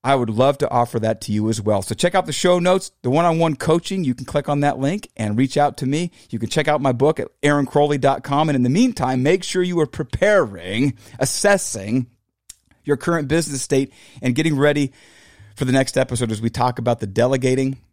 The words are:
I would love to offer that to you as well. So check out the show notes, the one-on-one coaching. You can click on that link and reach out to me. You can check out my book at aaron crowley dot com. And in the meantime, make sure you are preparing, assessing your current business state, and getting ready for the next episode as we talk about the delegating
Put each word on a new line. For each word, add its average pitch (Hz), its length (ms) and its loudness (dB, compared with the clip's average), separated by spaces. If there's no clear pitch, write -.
I 135 120 2
would 120 140 0
love 127 300 2
to 143 100 -2
offer 120 300 -2
that 110 220 -2
to - 120 -6
you 107 160 0
as 113 100 -2
well. 104 220 0
So - 120 -8
check 175 220 0
out 180 120 0
the 156 40 -8
show 180 280 2
notes, 180 320 0
the 123 80 -4
one-on-one 165 480 2
coaching. 175 480 -2
You 127 100 0
can 127 100 -12
click 143 220 -4
on 143 140 0
that 143 180 0
link 160 380 -4
and 107 200 -2
reach 131 200 0
out 147 200 2
to 139 80 -6
me. 156 260 -2
You 113 100 -8
can 107 80 -6
check 147 220 0
out 147 100 2
my 135 140 2
book 139 260 2
at - 80 -6
aaron 147 220 2
crowley 147 320 2
dot 139 260 0
com. 147 240 0
And 147 80 0
in 123 80 2
the 123 60 2
meantime, 143 520 0
make 180 220 2
sure - 180 -2
you 180 200 -2
are 147 60 2
preparing, 131 1040 0
assessing 127 880 -2
your 147 100 2
current 160 320 -2
business 151 340 -2
state, 139 300 0
and 127 120 0
getting 156 220 0
ready 143 380 2
for 139 100 -4
the 127 80 0
next 131 240 0
episode 123 340 -2
as 107 100 -4
we 113 100 -2
talk 123 280 -2
about 117 220 -2
the 107 60 -6
delegating 127 680 0